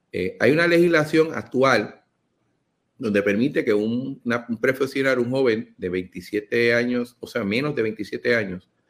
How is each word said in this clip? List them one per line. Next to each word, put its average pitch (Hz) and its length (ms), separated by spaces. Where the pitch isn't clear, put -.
Eh, 92 280
hay 117 120
una 170 160
legislación 165 640
actual 123 720
donde 101 260
permite 120 400
que 117 100
un, 120 520
una, 120 240
un 113 100
profesional, 131 600
un 120 120
joven 123 460
de 95 100
veintisiete 101 840
años, 120 480
o - 60
sea, 113 180
menos 131 280
de 120 100
veintisiete 110 520
años, 95 340